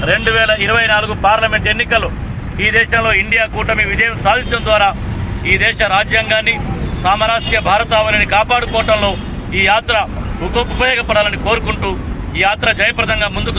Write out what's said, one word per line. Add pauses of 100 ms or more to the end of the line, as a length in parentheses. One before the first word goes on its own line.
రెండు
వేల
ఇరవై
నాలుగు
పార్లమెంట్
ఎన్నికల్లో (500)
ఈ
దేశంలో
ఇండియా
కూటమి
విజయం
సాధించడం
ద్వారా (520)
ఈ
దేశ
రాజ్యాంగాన్ని, (420)
సామరస్య
భారతావనిని
కాపాడుకోవటంలో (380)
ఈ
యాత్ర (360)
ఉప-,
ఉపయోగపడాలని
కోరుకుంటూ (400)
ఈ
యాత్ర
జయప్రదంగా
ముందుకు